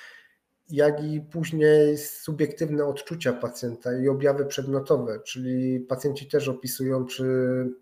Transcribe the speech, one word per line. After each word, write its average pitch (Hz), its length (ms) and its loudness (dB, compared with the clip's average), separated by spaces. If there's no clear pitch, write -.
jak 147 340 2
i 151 180 -4
później 151 760 4
subiektywne 147 880 -2
odczucia 139 480 -4
pacjenta 123 640 -6
i 131 120 2
objawy 139 360 2
przedmiotowe, 135 760 0
czyli 127 600 -2
pacjenci 135 480 -4
też 135 200 0
opisują 131 580 -2
przy, 131 200 -6